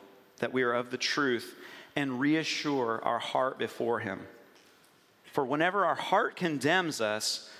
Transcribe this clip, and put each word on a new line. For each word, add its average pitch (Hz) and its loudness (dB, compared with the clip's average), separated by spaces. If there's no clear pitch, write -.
that 117 -2
we 127 2
are 120 2
of 123 -2
the 127 -4
truth 127 0
and 135 -2
reassure 143 0
our 113 2
heart 131 -2
before 117 -2
him. 98 -6
For 143 0
whenever 175 2
our 147 2
heart - 2
condemns 160 2
us, 107 -2